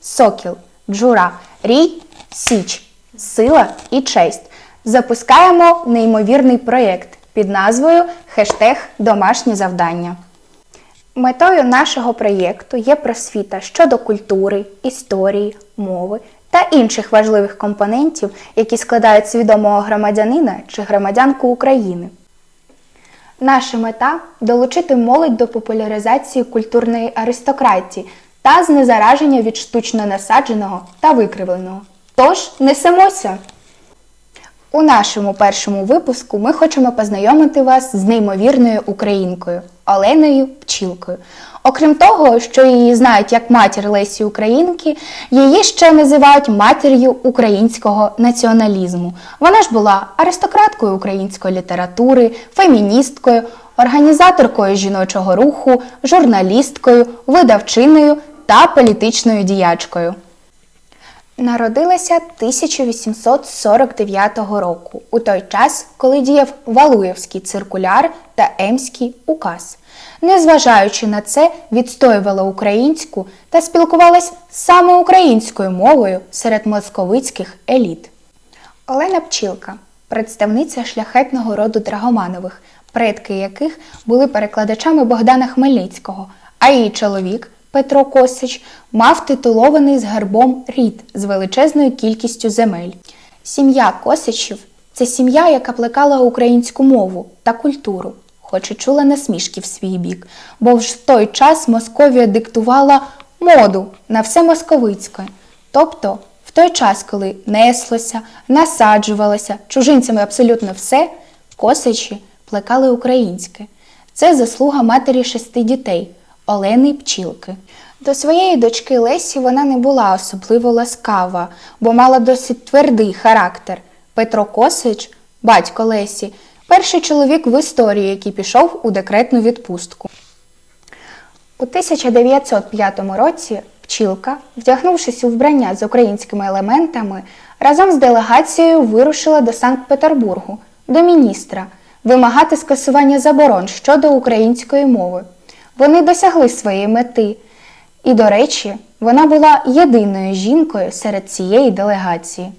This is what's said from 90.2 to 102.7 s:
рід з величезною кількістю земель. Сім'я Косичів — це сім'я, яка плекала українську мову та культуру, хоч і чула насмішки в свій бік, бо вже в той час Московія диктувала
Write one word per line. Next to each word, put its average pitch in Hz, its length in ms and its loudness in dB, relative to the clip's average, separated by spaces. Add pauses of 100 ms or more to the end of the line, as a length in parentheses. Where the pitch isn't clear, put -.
рід - 360 -4 (100)
з 202 120 -8
величезною 254 640 0
кількістю 226 580 -6
земель. 196 400 -4 (540)
Сім'я 269 500 0 (100)
Косичів — - 540 -4 (360)
це 254 120 -2
сім'я, 262 440 0
яка 262 220 -2
плекала 254 460 0
українську 240 680 0
мову 190 420 0 (180)
та 233 100 -2
культуру, 214 600 -8 (280)
хоч - 300 -8
і - 20 -10
чула 285 300 -2
насмішки 277 580 -4
в - 40 -16
свій 190 320 -10
бік, 180 300 -10 (320)
бо 240 160 4
вже 226 200 -4
в - 20 -20
той 233 280 2
час 285 420 2
Московія 240 600 2
диктувала 247 720 2 (380)